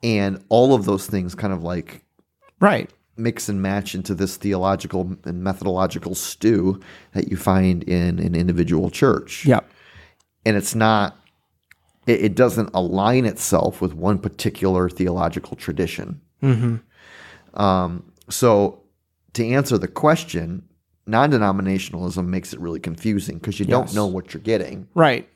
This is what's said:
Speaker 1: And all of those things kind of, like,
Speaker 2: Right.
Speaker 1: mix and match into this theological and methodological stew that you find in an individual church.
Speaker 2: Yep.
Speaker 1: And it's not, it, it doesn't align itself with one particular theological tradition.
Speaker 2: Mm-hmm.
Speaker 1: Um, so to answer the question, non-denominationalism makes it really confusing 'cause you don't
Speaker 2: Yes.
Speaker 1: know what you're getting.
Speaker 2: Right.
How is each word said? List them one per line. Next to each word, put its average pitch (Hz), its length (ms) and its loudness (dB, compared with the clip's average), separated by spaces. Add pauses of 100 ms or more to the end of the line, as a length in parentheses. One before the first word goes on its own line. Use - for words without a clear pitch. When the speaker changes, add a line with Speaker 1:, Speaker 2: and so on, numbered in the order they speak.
Speaker 1:
And 101 480 0
all 127 280 6
of 104 80 0
those 95 240 0
things 90 260 -4
kind 98 180 -4
of, 85 120 -6
like, 87 400 -8 (560)
Speaker 2:
Right. 190 280 2 (280)
Speaker 1:
mix 117 320 -4
and 101 120 -2
match 95 360 -2
into 92 180 -4
this 92 220 -2
theological 95 880 -2
and 87 180 -8
methodological 92 720 -2
stew 98 640 0 (360)
that - 180 -2
you 95 40 -4
find 92 460 2
in 87 380 0
an 85 160 0
individual 87 540 2
church. - 540 0
Speaker 2:
Yep. 127 240 4 (760)
Speaker 1:
And 110 100 2
it's 101 200 -4
not, 110 400 2 (920)
it, 117 140 4
it 101 160 2
doesn't 117 380 2
align 95 500 2
itself - 560 0
with 92 120 -2
one 90 280 0
particular 95 680 0
theological 87 680 -4
tradition. - 640 -6 (240)
Speaker 2:
Mm-hmm. 120 320 2 (800)
Speaker 1:
Um, 92 500 0 (260)
so 104 500 4 (540)
to 117 120 -2
answer 131 300 2
the 92 100 0
question, 90 760 0 (440)
non-denominationalism 95 1200 0
makes 90 260 -6
it - 80 -12
really 85 200 -6
confusing 85 600 -4
'cause - 180 -6
you 101 80 -2
don't 123 220 0
Speaker 2:
Yes. 95 60 -10
Speaker 1:
know 104 120 0
what 92 260 -6
you're - 100 -12
getting. 101 520 -4
Speaker 2:
Right. 147 420 2